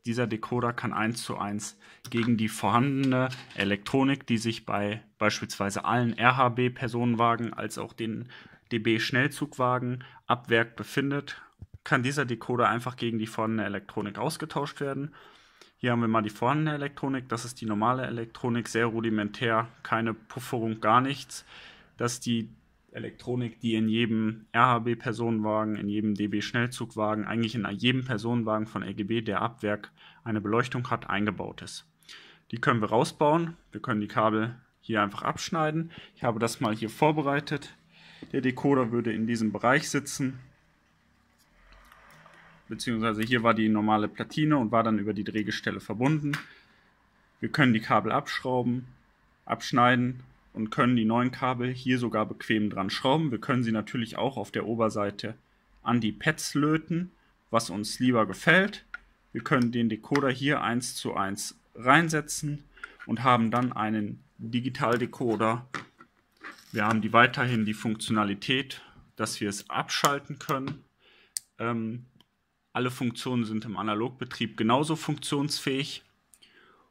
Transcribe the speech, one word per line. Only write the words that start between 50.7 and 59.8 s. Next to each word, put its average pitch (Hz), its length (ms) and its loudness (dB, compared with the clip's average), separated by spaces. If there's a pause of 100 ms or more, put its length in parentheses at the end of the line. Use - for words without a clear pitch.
die 113 80 4
neuen 120 260 2
Kabel 127 400 -2
hier 127 260 0
sogar 110 280 0
bequem 107 440 0
dran 95 200 -4
schrauben. 147 420 2
Wir 110 80 -2
können 127 240 0
sie 113 80 0
natürlich 110 460 -2
auch 131 180 0
auf 107 160 -8
der 110 140 -2
Oberseite 107 720 -2 (460)
an 120 200 2
die 107 100 2
Pads - 440 -2
löten, 156 560 0 (400)
was 113 180 2
uns 104 300 -6
lieber 123 260 4
gefällt. 170 600 2 (460)
Wir - 120 -8
können 123 280 2
den 120 160 2